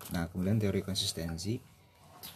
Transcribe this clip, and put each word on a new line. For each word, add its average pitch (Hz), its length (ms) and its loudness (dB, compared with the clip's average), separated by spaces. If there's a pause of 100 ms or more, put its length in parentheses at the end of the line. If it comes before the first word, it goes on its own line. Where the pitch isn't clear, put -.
(100)
Nah, 87 160 2
kemudian 92 300 2
teori 98 240 4
konsistensi 92 800 -2 (760)